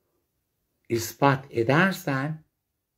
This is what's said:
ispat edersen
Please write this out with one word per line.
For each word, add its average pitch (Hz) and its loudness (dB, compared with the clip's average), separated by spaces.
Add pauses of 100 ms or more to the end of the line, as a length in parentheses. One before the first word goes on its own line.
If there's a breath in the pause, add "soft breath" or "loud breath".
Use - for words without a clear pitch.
(880)
ispat 127 0
edersen 151 0 (540)